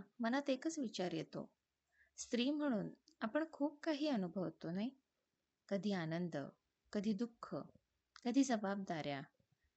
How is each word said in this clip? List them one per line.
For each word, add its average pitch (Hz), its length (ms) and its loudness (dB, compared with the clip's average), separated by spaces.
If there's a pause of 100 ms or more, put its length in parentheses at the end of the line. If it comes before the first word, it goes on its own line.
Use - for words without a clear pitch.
(200)
मनात 262 300 2
एकच 311 280 0
विचार 202 340 -2
येतो, 156 360 -4 (720)
स्त्री 240 320 2
म्हणून 277 380 2 (320)
आपण 294 320 0
खूप 294 300 -2
काही 311 260 0
अनुभवतो 180 640 -2
नाही? 202 200 -2 (760)
कधी 202 240 0
आनंद, 165 440 0 (560)
कधी 208 200 2
दुःख, 233 420 -4 (680)
कधी 247 200 6
जबाबदाऱ्या 190 760 0 (560)